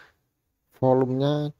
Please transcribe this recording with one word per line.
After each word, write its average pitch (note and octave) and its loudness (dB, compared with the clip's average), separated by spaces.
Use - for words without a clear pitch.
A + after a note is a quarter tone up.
volumenya C3+ 0